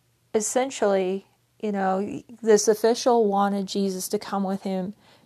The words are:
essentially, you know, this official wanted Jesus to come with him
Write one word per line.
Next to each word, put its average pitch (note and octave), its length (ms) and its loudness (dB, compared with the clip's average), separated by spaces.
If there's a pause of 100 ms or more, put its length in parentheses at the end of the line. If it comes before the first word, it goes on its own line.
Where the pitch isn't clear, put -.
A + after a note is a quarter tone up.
(340)
essentially, G#3 920 0 (340)
you G#3+ 120 -4
know, F#3+ 500 -2 (200)
this G#3+ 260 4
official A#3 580 2
wanted G3+ 400 0
Jesus F#3+ 420 -4
to G#3 100 -4
come G3 260 -4
with F#3+ 180 -4
him F#3+ 320 -6 (320)